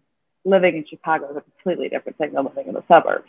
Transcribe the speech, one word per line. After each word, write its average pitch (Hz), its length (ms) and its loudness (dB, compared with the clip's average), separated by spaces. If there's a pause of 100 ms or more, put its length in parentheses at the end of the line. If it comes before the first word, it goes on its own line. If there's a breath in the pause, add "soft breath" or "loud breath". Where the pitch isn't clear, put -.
(460)
living 180 320 4
in 151 80 -8
Chicago 156 460 -4
is 147 60 -12
a - 40 -8
completely - 480 -6
different 135 280 -8
thing 147 160 -6
than 139 120 -2
living 139 220 -10
in 180 60 -8
the - 140 -8
suburbs, - 420 4